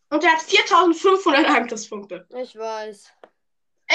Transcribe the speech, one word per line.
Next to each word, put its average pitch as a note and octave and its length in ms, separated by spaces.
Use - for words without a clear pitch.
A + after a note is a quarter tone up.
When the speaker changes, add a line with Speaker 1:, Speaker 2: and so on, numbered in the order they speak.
Speaker 1:
Und D4+ 160
er E4+ 80
hat D#4+ 100
viertausendfünfhundert F4+ 1040
Angriffspunkte. G#3+ 800
Speaker 2:
Ich A#3+ 140
weiß. G#3+ 560